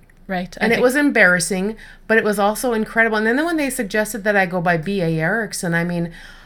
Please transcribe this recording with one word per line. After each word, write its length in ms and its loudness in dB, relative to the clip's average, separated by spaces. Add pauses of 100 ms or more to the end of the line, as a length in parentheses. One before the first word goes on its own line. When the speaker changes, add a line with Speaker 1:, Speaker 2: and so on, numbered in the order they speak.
(260)
Speaker 1:
Right. 340 -8
I 40 0
Speaker 2:
And 80 2
it 40 2
Speaker 1:
think 80 0
Speaker 2:
was 120 2
embarrassing, 800 2 (320)
but 100 4
it 60 4
was 140 0
also 360 0
incredible. 420 0
And 100 0
then 180 2
when 120 0
they 140 -2
suggested 540 -4
that 120 2
I 100 4
go 140 -4
by 160 2
B 240 -2
A 80 0 (100)
Erickson, 560 -2
I 100 0
mean, 280 -4 (340)